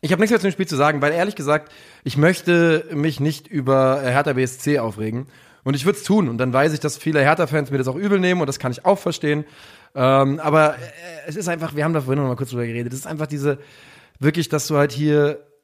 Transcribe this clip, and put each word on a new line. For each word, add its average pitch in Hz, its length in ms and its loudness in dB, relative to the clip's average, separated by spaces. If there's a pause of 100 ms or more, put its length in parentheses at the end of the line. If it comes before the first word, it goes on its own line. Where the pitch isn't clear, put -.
Ich 151 60 -2
hab 175 80 2
nichts 214 140 4
mehr 214 80 4
zu 190 80 0
dem 185 40 0
Spiel 190 140 -4
zu 156 80 -6
sagen, 143 260 2
weil 147 120 2
ehrlich 180 240 -2
gesagt, 147 340 -2 (320)
ich 123 140 -6
möchte 170 760 4
mich 147 280 -2
nicht 147 260 -4
über, 135 560 2
äh, 127 80 -2
Hertha 139 220 0
B 127 100 0
S 127 160 -4
C 147 220 0
aufregen. 110 480 -6 (340)
Und 139 140 -2
ich 135 100 -2
würd's 202 160 0
tun. 196 260 2
Und 117 100 -4
dann 127 140 0
weiß 143 200 2
ich, 147 80 -6
dass 151 160 -6
viele 151 240 0
Hertha-Fans 147 500 2
mir 139 80 -2
das 131 80 0
auch 127 80 -4
übel 196 240 0
nehmen 180 220 2
und 143 80 -2
das 139 100 -6
kann 127 140 -4
ich - 120 -12
auch 190 140 4
verstehen. 151 460 -2 (500)
Ähm, 135 460 4
aber, 156 340 4
äh, 131 40 -12 (500)
es 151 80 -10
ist 190 100 -6
einfach, 160 300 -4
wir 147 80 0
haben 165 80 0
da 160 80 2
vorhin 135 200 -2
noch 135 80 0
mal 123 60 -2
kurz 123 160 -8
drüber 120 160 -4
geredet, 120 260 -6
es 135 60 -10
ist 135 80 -14
einfach 151 220 -8
diese, 143 300 -2 (600)
wirklich, 151 300 0
dass 151 180 -4
du 151 100 -2
halt 143 140 2
hier 147 560 0 (180)